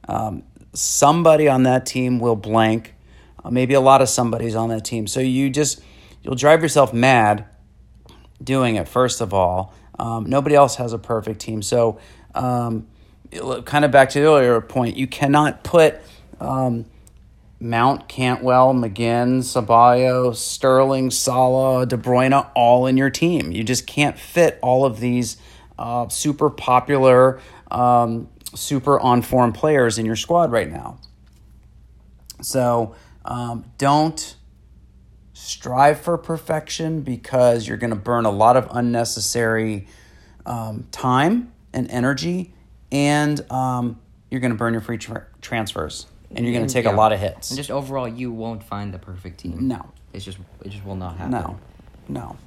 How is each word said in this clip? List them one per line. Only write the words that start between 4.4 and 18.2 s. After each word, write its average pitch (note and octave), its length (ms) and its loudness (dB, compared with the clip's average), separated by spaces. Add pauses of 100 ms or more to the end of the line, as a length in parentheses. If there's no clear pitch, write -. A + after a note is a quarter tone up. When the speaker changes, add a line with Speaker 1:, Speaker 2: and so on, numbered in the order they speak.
Speaker 1:
on A#2 160 -2
that A2 140 -6
team. A2+ 220 -6
So C3 140 -6
you C3 300 0
just, C#3+ 320 -2 (400)
you'll C3 140 -6
drive D3+ 260 6
yourself C#3+ 320 2
mad A2+ 500 4 (1000)
doing B2 340 0
it, F2+ 120 -4
first B2 320 0
of F#2 140 -6
all. F#2 400 0 (240)
Um, A#2 280 -6
nobody C#3 280 0
else C#3 220 6
has A#2+ 160 -6
a A#2 60 -8
perfect A2 420 -6
team. A2 220 -8
So, A2+ 360 0 (360)
um, B2 520 -4 (440)
it, B2 340 -8
kind D3 200 0
of C3+ 60 2
back C3 200 6
to C#3+ 100 -2
the D3 60 4
earlier B2 340 4
point, A#2+ 360 -4
you C3 100 -4
cannot C#3+ 560 0
put, D#3+ 380 4 (400)
um, C3 460 -4 (760)
Mount, A#2 480 -2
Cantwell, B2+ 680 2